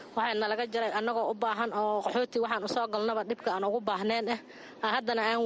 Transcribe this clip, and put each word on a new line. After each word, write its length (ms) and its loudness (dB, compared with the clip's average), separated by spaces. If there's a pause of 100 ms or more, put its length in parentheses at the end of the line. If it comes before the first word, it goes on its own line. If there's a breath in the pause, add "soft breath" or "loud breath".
(160)
waxaa 200 2
nalaga 320 2
jaray 240 0
annagoo 400 0
u 20 -2
baahan 400 0
oo 300 2
qaxooti 360 0
waxaan 240 0
u 40 -4
soo 200 0
galnaba 360 0
dhibka 320 -2
aan 80 0
ugu 160 2
baahneen 560 0
ah. 40 -6 (440 loud breath)
Haddana 380 0 (100)
aan 140 2